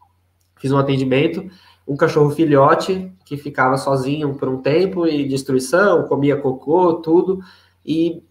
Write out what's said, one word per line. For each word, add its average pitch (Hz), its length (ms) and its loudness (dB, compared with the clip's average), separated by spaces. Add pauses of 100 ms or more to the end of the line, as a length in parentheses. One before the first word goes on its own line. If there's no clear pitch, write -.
(580)
fiz 135 120 -4
um 139 80 2
atendimento, 139 720 0 (400)
um 139 80 -4
cachorro 147 340 2
filhote 165 800 2 (140)
que 143 140 -10
ficava 135 400 -2
sozinho 135 560 -2
por 131 140 -6
um 131 100 -4
tempo 175 480 0
e 143 200 0
destruição, 147 800 0
comia 143 300 0
cocô, 160 580 0
tudo. 185 460 0 (420)
E, 165 480 -2